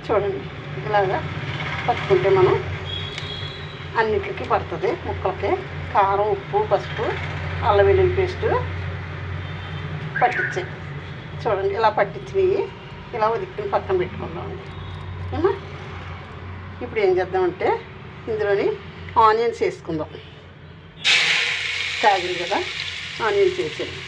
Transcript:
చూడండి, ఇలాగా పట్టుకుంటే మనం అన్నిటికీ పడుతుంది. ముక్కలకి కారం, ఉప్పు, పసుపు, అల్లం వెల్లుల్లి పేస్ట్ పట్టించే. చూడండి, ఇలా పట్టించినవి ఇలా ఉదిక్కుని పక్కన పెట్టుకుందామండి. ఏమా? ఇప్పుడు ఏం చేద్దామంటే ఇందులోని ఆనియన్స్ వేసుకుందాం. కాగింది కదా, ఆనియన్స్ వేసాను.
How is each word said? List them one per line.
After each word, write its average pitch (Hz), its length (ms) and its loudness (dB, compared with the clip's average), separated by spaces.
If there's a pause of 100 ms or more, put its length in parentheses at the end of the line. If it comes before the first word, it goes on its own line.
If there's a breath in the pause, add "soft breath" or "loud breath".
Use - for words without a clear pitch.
చూడండి, 202 360 2 (460)
ఇలాగా 202 320 2 (680)
పట్టుకుంటే 196 500 4
మనం 185 180 8 (1500)
అన్నిటికీ 202 520 0
పడుతుంది. 185 380 0 (160)
ముక్కలకి 196 440 -2 (440)
కారం, 202 400 4
ఉప్పు, - 240 -2 (120)
పసుపు, - 340 0 (640)
అల్లం 202 200 8
వెల్లుల్లి 185 300 6
పేస్ట్ 185 280 0 (1700)
పట్టించే. 160 420 0 (800)
చూడండి, 196 380 2
ఇలా 220 180 6
పట్టించినవి - 680 2 (520)
ఇలా 220 200 4
ఉదిక్కుని 202 400 -4
పక్కన 196 260 0
పెట్టుకుందామండి. - 640 -8 (720)
ఏమా? 320 160 4 (1300)
ఇప్పుడు 226 240 -2
ఏం 185 140 6
చేద్దామంటే 185 480 2 (640)
ఇందులోని 359 360 4 (600)
ఆనియన్స్ 226 380 4
వేసుకుందాం. 160 440 -4 (1900)
కాగింది 180 420 4
కదా, 208 160 0 (680)
ఆనియన్స్ 196 340 4
వేసాను. - 340 -4 (120)